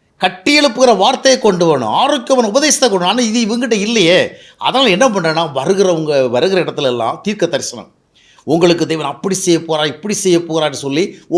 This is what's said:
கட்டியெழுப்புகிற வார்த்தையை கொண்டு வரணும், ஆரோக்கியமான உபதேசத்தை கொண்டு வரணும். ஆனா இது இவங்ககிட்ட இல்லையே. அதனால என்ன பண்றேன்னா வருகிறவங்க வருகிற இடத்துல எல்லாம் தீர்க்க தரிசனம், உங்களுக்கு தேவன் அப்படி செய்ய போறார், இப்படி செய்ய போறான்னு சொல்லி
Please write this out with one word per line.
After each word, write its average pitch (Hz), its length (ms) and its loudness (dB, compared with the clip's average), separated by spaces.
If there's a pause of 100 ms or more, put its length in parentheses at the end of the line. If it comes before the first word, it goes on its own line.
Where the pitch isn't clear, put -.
(200)
கட்டியெழுப்புகிற 254 720 2 (100)
வார்த்தையை 254 380 2
கொண்டு 180 260 2
வரணும், 131 320 0
ஆரோக்கியமான 254 540 0
உபதேசத்தை 277 360 2
கொண்டு 185 160 -2
வரணும். 190 120 0
ஆனா 240 140 0
இது 233 100 0
இவங்ககிட்ட 233 440 -2
இல்லையே. 185 360 2 (380)
அதனால 220 380 0
என்ன 262 120 4
பண்றேன்னா 170 360 -2 (140)
வருகிறவங்க 165 540 0 (220)
வருகிற 180 280 0
இடத்துல 143 300 -4
எல்லாம் 120 340 -4
தீர்க்க 208 280 -2
தரிசனம், 117 380 -10 (540)
உங்களுக்கு 170 400 2
தேவன் 151 240 -4
அப்படி 185 280 -6
செய்ய 170 220 0
போறார், 156 320 -2
இப்படி 208 220 -8
செய்ய 180 260 0
போறான்னு 156 400 -4
சொல்லி 139 220 -4 (360)